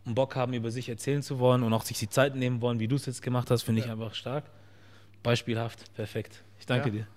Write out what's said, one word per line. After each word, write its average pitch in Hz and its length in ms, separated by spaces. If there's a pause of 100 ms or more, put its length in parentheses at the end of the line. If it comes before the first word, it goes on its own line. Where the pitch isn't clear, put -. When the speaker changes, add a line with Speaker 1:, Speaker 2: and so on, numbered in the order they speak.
Speaker 1:
und 113 100
Bock 131 200
haben, 127 180
über 117 180
sich 123 180
erzählen 135 320
zu 135 160
wollen 127 240
und 113 100
auch 110 120
sich - 160
die 107 100
Zeit 135 260
nehmen 127 260
wollen, 120 180
wie 110 80
du 139 80
es 135 100
jetzt 127 160
gemacht 123 300
hast, 117 100
finde 113 200
ich 117 40
Speaker 2:
Ja. 113 80
Speaker 1:
einfach 110 220
stark. 139 300 (760)
Beispielhaft, 117 720
perfekt. - 500 (160)
Ich - 60
danke 131 240
Speaker 2:
Ja, 104 60
Speaker 1:
dir. 107 220